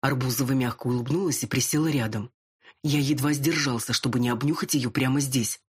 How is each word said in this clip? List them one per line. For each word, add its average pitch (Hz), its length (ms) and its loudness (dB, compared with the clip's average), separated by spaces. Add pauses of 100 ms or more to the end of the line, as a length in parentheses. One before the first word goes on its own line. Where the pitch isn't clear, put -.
Арбузова 131 520 0
мягко 123 360 0
улыбнулась 135 560 0
и - 20 -6
присела 151 420 0
рядом. 113 420 -2 (520)
Я 147 160 2
едва 143 340 2
сдержался, 139 600 0
чтобы 120 280 0
не 120 80 2
обнюхать 143 460 0
её 127 160 0
прямо 135 300 2
здесь. 131 400 -2 (140)